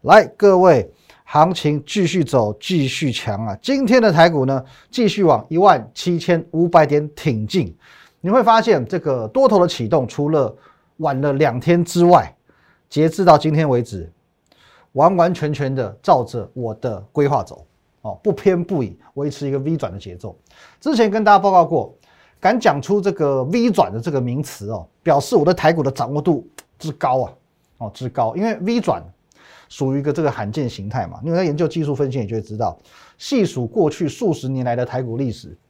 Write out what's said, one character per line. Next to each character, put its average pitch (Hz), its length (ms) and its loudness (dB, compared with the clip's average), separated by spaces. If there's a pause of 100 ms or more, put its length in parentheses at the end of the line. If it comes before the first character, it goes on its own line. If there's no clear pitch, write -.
来， 196 240 6 (100)
各 196 220 4
位， 165 340 4 (320)
行 151 300 2
情 147 320 -2
继 196 200 -2
续 165 200 0
走， 110 340 0
继 151 300 -2
续 139 200 -4
强 110 360 -6
啊！ 98 160 -8
今 269 260 -2
天 247 140 4
的 214 100 4
台 165 180 6
股 147 160 0
呢， 135 160 -2 (300)
继 240 160 0
续 196 160 0
往 135 240 2
一 160 100 -4
万 165 360 4
七 175 260 -2
千 165 320 0
五 165 160 0
百 165 180 6
点 147 300 -2
挺 110 320 -4
进。 107 260 -4 (460)
你 170 100 -6
会 233 140 4
发 226 180 4
现， 180 240 0
这 175 140 -6
个 131 300 -4
多 262 180 2
头 214 120 4
的 180 60 6
启 123 220 -4
动， 135 180 0
除 147 240 -4
了 139 240 0 (440)
晚 139 240 -4
了 143 100 0
两 139 260 0
天 175 280 0
之 175 180 0
外， 170 320 4 (540)
截 151 180 2
至 165 160 -2
到 170 140 8
今 156 160 0
天 156 160 0
为 123 120 2
止， 87 300 -12 (800)
完 165 240 4
完 175 180 2
全 151 200 -4
全 135 200 -4
的 117 300 -6
照 147 180 4
着 113 320 -10
我 117 220 -8
的 110 240 -8 (140)
规 143 160 2
划 135 120 0
走。 - 240 -16 (360)
哦， 104 200 -12
不 208 120 -2
偏 180 280 0
不 170 220 -4
倚， 90 160 -10 (140)
维 143 160 -6
持 143 180 -8
一 139 40 -4
个 139 80 -4
V 156 180 -4
转 127 120 -6
的 92 80 -12
节 92 200 -16
奏。 95 200 -16 (440)
之 311 120 -2
前 226 160 2
跟 214 140 -2
大 202 80 4
家 196 80 6
报 196 120 2
告 180 120 6
过， 143 320 -4 (420)
敢 226 220 0
讲 147 220 0
出 202 180 -2
这 196 140 -2
个 143 320 0
V 233 260 0
转 165 220 0
的 107 40 -8
这 120 140 -6
个 139 80 -2
名 123 240 -4
词 - 280 -14
哦， 95 140 -10 (160)
表 143 200 2
示 233 160 0
我 147 80 4
对 185 80 4
台 160 180 2
股 170 100 -2
的 135 80 0
掌 127 240 -6
握 147 80 -4
度 151 240 -2 (320)
之 160 140 -10
高 131 320 -2
啊， 90 100 -10 (440)
哦， 110 160 -12
之 127 160 -10
高。 117 260 -2
因 185 80 -2
为 220 140 -2
V 226 240 -2
转 104 200 -4 (680)
属 135 260 -4
于 139 40 -2
一 - 20 -4
个 147 100 -2
这 170 100 -4
个 151 80 0
罕 107 220 -8
见 127 180 -4
形 101 200 -12
态 113 180 -6
嘛， - 160 -16
因 156 80 -6
为 165 60 -2
在 185 80 -2
研 151 100 -2
究 165 100 -2
技 165 160 -4
术 143 140 -4
分 135 160 -4
析， 127 80 -6
你 107 80 -6
就 110 80 -6
会 110 60 -4
知 107 160 -14
道， 107 200 -6 (400)
细 240 280 -2
数 131 200 -6
过 151 240 0
去 160 200 -6
数 185 240 -2
十 131 160 -6
年 131 160 -6
来 120 100 -2
的 123 100 -4
台 127 160 -6
股 117 140 -8
历 131 160 -4
史 82 260 -16 (120)